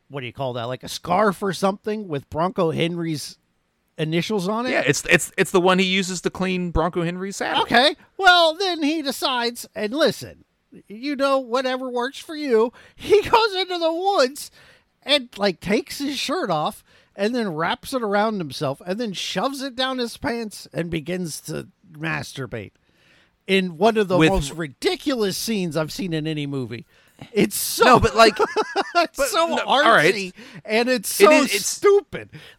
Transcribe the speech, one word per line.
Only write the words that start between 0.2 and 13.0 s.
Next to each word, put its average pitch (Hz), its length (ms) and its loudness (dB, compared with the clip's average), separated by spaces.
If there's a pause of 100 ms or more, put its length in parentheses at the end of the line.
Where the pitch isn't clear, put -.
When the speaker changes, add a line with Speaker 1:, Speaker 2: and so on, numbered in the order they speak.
Speaker 1:
do 127 60 -10
you 113 60 -12
call 131 220 -6
that? 120 100 -6
Like 123 180 -8
a - 60 -14
scarf 190 540 0
or 196 100 -2
something 202 560 -4
with 139 220 -6
Bronco 170 420 0
Henry's 165 680 -4 (580)
initials 170 520 -2
on 226 180 -2
it. 254 40 -2
Speaker 2:
Yeah, - 160 0
it's, 143 220 0
it's, - 300 2
it's 190 140 0
the 190 80 6
one 185 180 6
he 190 60 4
uses 185 380 -2
to 185 80 -2
clean 185 420 -4
Bronco 165 300 0
Henry's 180 340 -6
saddle. - 260 -2
Speaker 1:
Okay. 294 320 2 (220)
Well, 349 380 6
then 349 280 -2
he 311 200 -2
decides, 247 760 -4
and 208 180 -4
listen, 131 500 -2 (440)
you 247 260 -8
know, 269 240 0
whatever 254 500 -4
works 247 300 -6
for - 160 -14
you. 233 380 2 (120)
<laughs> - 120 -20
He 403 260 4